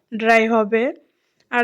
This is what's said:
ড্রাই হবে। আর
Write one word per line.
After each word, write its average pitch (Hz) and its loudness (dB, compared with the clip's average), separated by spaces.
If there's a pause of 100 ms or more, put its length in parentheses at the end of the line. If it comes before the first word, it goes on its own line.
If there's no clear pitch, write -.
(120)
ড্রাই 226 2
হবে। 226 0 (680)
আর 240 -2